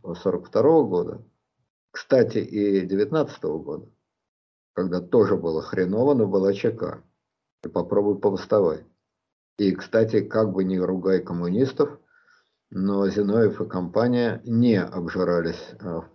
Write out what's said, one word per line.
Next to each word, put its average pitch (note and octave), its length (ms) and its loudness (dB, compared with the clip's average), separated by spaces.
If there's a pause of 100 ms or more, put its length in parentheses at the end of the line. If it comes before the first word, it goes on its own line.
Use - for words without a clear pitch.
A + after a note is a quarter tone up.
(220)
сорок F2+ 260 -2
второго C#3 400 4
года, F2 380 -4 (680)
кстати, A#2+ 460 2
и G2+ 480 0
девятнадцатого F#2+ 720 -2
года, D2 320 -10 (840)
когда F2+ 280 -2
тоже G#2 340 4
было D#2+ 260 -2
хреново, G#2 520 0
но A2+ 140 2
была G2 260 2
Ч A2+ 180 -2
К. F2+ 320 -8 (600)
И - 40 -8
попробуй G2+ 520 0
повосставай. G2 680 0 (720)
И, G2 140 2
кстати, A2 500 0
как G#2+ 320 0
бы F#2+ 100 0
ни F#2 140 -2
ругай F2+ 440 0
коммунистов, F#2 800 -2 (720)
но G2 400 0
Зиновьев G#2 500 2
и F2 80 -6
компания A2+ 800 -2
не A#2 340 2
обжирались, F2 1000 -4
э, E2+ 200 -8
в - 160 -14